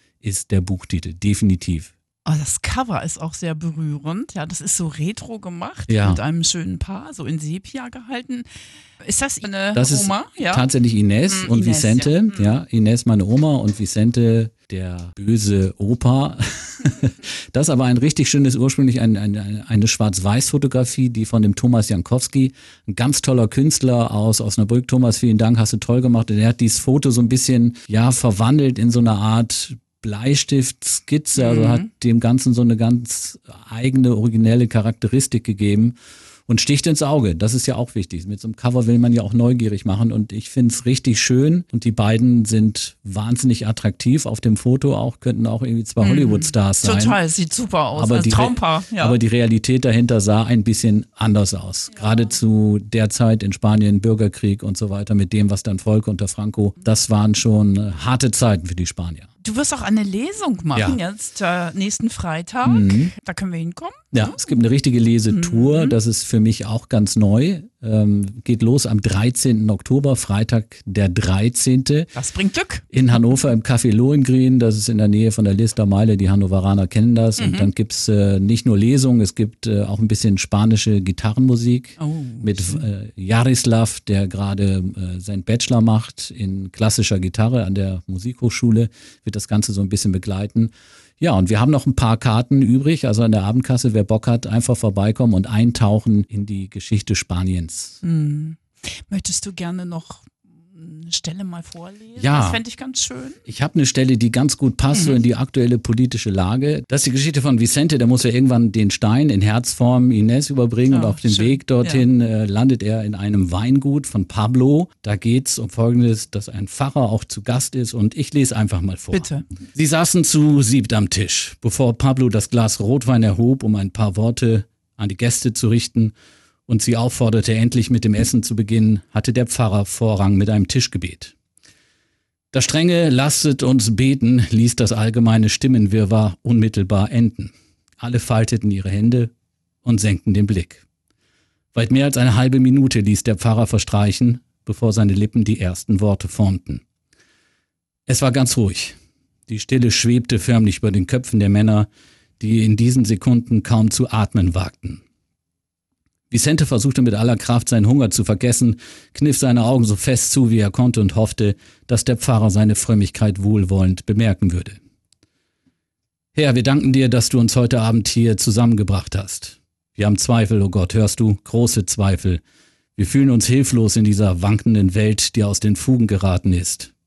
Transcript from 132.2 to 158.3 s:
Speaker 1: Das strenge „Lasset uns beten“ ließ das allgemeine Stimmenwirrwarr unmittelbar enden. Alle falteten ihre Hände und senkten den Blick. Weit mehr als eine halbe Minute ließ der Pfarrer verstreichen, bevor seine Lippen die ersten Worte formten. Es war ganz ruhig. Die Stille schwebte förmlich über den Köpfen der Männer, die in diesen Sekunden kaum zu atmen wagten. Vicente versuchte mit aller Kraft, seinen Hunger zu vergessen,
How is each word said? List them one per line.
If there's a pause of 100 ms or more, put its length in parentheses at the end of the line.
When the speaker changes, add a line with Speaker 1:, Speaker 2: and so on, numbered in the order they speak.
Speaker 1:
Das
strenge
„Lasset
uns
beten“
ließ
das
allgemeine
Stimmenwirrwarr
unmittelbar
enden. (480)
Alle
falteten
ihre
Hände (520)
und
senkten
den
Blick. (880)
Weit
mehr
als
eine
halbe
Minute
ließ
der
Pfarrer
verstreichen, (240)
bevor
seine
Lippen
die
ersten
Worte
formten. (1200)
Es
war
ganz
ruhig. (540)
Die
Stille
schwebte
förmlich
über
den
Köpfen
der
Männer, (520)
die
in
diesen
Sekunden
kaum
zu
atmen
wagten. (1300)
Vicente
versuchte
mit
aller
Kraft,
seinen
Hunger
zu
vergessen, (360)